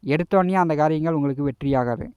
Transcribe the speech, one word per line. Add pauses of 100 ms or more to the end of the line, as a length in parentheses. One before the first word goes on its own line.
(140)
எடுத்தோடனே
அந்த
காரியங்கள்
உங்களுக்கு
வெற்றியாகாது. (100)